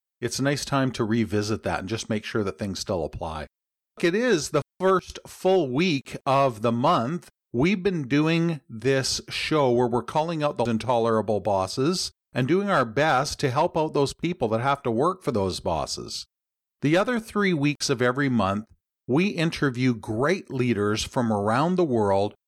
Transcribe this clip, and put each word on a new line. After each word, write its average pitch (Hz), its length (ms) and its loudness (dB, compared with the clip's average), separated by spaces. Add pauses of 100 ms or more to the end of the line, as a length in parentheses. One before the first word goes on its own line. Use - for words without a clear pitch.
(220)
it's 117 160 -4
a 127 60 -2
nice 139 220 -2
time 135 260 0
to 120 120 -4
revisit 104 600 0
that 87 160 -2
and 92 100 -8
just 110 200 -6
make 110 160 -4
sure 110 180 -2
that 95 160 -6
things 98 200 -6
still 87 260 -4
apply. 78 420 -10 (540)
It 170 120 2
is 202 360 0
the 147 120 0 (180)
first 185 460 0
full 180 440 2
week 143 560 0
of 135 360 2
the 117 120 2
month. 151 560 0 (240)
We've 175 280 2
been 175 260 -2
doing 160 520 2 (100)
this 127 600 -2
show 147 420 2
where 123 160 4
we're 113 160 0
calling 160 400 -2
out 147 140 0
the 117 80 2
intolerable 113 720 2
bosses 104 720 0 (220)
and 127 140 0
doing 190 220 0
our 156 160 2
best 135 540 0
to 143 100 0
help 151 280 0
out 156 160 0
those 143 200 0
people 165 360 -4
that 110 120 0
have 139 220 0
to 123 80 0
work 156 320 0
for 147 80 -2
those 95 300 -2
bosses. - 640 -6 (560)
The 147 160 2
other 226 220 0
three 202 340 0
weeks 143 360 0
of 123 120 0
every 127 280 2
month, 104 360 0 (420)
we 170 220 2
interview 135 640 0
great 123 560 -2
leaders 110 520 0
from 117 300 -2
around 117 440 2
the 180 60 2
world 104 520 2 (120)